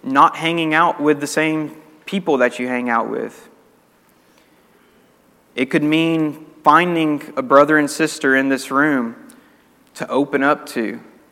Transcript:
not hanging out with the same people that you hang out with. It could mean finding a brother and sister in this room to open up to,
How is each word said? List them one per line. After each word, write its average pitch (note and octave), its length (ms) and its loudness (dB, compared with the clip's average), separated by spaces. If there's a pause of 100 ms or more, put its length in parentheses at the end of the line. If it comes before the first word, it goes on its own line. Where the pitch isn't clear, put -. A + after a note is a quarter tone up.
not C#3 340 2
hanging E3 380 -2
out E3 260 2
with D3 200 2
the D3 60 -6
same D#3 500 -2 (280)
people F3+ 340 -2
that B2 200 2
you B2+ 100 -6
hang B2 220 -4
out A2+ 180 0
with. A2+ 400 -10 (2000)
It B2+ 120 -2
could D3+ 160 -2
mean D#3 640 -2 (160)
finding D#3+ 760 0
a C3+ 60 -4
brother C#3+ 360 6
and C#3+ 120 0
sister D3 460 0
in C3+ 120 2
this C3 220 -4
room C3+ 460 0 (760)
to - 140 -10
open C#3 340 -2
up C#3+ 240 0
to, A2+ 340 -6 (320)